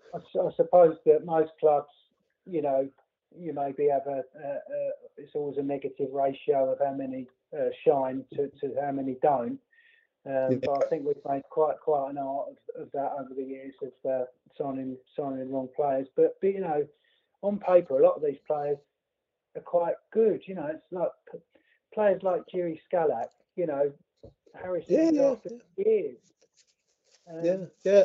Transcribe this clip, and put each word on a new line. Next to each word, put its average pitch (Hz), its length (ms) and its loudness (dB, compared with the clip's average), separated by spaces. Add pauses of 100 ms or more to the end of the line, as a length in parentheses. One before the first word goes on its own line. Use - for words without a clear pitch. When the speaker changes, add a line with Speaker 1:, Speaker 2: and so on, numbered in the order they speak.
(140)
Speaker 1:
I 170 40 -8
s-, - 240 -12
I 175 140 -2
suppose 165 500 6
that 156 180 6
most 160 360 0
clubs, 143 320 2 (540)
you 175 180 -4
know, 139 260 0 (480)
you 165 160 -10
maybe 143 360 -2
have 139 180 0
a, 139 160 -4 (120)
a, 147 120 -14
a, 143 420 -8 (280)
it's 143 180 -12
always 143 220 -4
a 143 60 -2
negative 139 480 -6
ratio 139 600 0
of 131 80 -4
how 139 140 0
many, 131 340 -8 (280)
uh, 131 140 -2 (160)
shine 131 380 0 (100)
to, 143 140 -2 (140)
to 131 200 -4
how 143 100 -2
many 135 300 -4
don't. 135 380 2 (680)
Um, 131 260 0
Speaker 2:
Yeah. 127 120 2
Speaker 1:
but 139 220 0
I - 40 -2
think 151 160 -4
we've 143 100 0 (140)
made 139 220 -4
quite, 156 300 0
quite 143 300 0
an 143 60 -10
art 139 320 -6
of, - 340 -16
of 117 100 -20
that 139 260 -4
over 131 160 -12
the 135 80 -6
years 135 380 -12
of, 131 100 -10 (180)
uh, 131 160 -2 (320)
signing, 131 380 -6 (220)
signing 131 340 -6
wrong 131 240 -4
players. 135 400 0
But, 160 240 4
but, 190 140 0
you 196 80 -6
know, 151 260 -2 (540)
on 202 180 -2
paper, 175 400 4
a 151 60 8
lot 180 100 6
of 143 80 -10
these 143 140 -2 (100)
players 147 300 -2 (800)
are 104 40 -14
quite 170 340 0 (180)
good. 208 320 2
You 190 100 -10
know, 180 120 -8
it's - 240 -10
like 175 180 -2 (220)
p-, - 80 -14 (540)
players 196 300 2
like 180 180 0 (120)
Jiri 170 260 -4 (100)
Skalak, 120 400 0 (260)
you 180 100 -4
know, 143 260 0 (600)
Harrison 180 400 -6
Speaker 2:
Yeah, 320 180 4
yeah, 277 200 4
Speaker 1:
after 214 180 -8 (260)
Speaker 2:
yeah. 190 100 -2
Speaker 1:
years. 175 320 0 (1120)
Um, 165 140 -10
Speaker 2:
Yeah, 180 140 2 (260)
yeah, 196 220 8